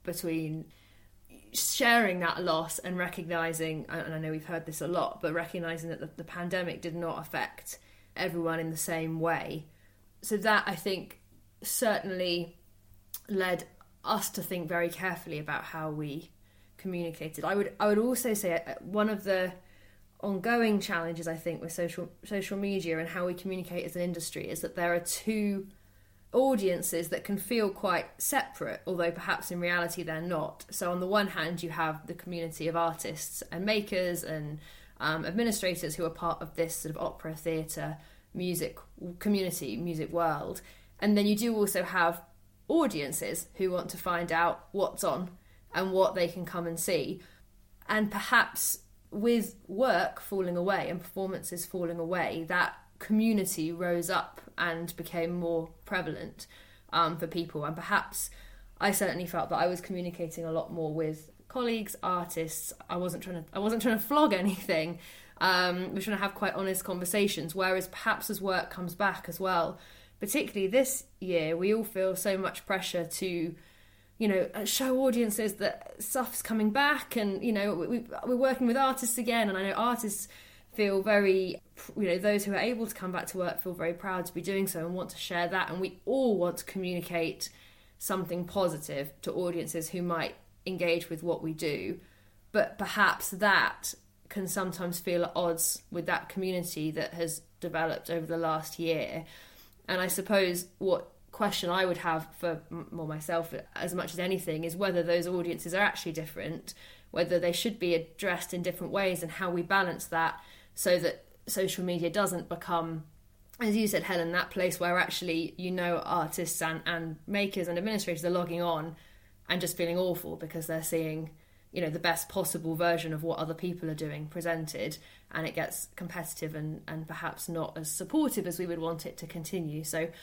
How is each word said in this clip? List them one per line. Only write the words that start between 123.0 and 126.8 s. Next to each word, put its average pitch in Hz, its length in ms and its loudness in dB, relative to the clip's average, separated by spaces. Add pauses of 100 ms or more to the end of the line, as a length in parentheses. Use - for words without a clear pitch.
of 151 100 -4
what 165 160 0
other 160 160 -2
people 175 360 -4
are 156 40 -4
doing 151 320 -6
presented, 160 720 -4 (320)
and 160 160 -2
it - 80 -4
gets - 420 -4
competitive 165 580 -6
and, 156 340 -4